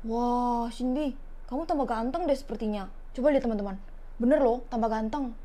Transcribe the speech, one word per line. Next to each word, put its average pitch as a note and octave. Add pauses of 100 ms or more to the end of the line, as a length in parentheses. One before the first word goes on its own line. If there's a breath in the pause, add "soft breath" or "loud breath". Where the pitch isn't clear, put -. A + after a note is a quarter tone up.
Wah, A#3+
Shinbi, B3+ (360)
kamu D4
tambah C#4
ganteng C4+
deh C#4
sepertinya. G#3 (300)
Coba C#4
lihat, C4+
teman-teman. G3+ (420)
Bener C4+
loh, B3
tambah A#3
ganteng. A#3 (120)